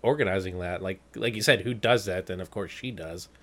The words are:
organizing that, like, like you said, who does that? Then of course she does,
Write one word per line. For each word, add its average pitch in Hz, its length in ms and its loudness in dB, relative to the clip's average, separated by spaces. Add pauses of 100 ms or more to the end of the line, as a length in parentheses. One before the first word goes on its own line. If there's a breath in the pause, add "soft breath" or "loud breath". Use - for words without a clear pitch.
organizing 95 600 2
that, 87 200 -4
like, 92 180 -4 (160)
like 113 200 0
you 104 80 -2
said, 120 180 6
who 120 140 -2
does 113 300 4
that? 92 200 -2
Then 90 160 -6
of 90 80 -8
course 98 220 -6
she - 180 -8
does, 87 380 -10 (160)